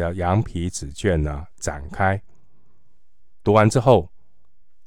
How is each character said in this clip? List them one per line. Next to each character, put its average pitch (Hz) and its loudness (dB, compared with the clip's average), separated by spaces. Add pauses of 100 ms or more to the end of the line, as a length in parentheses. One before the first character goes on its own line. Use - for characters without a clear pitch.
(140)
羊 90 2
皮 87 -4
纸 71 -8
卷 85 2
呢 73 -4 (140)
展 73 -6
开， 98 0 (1200)
读 104 4
完 107 8
之 - 2
后， 117 6 (760)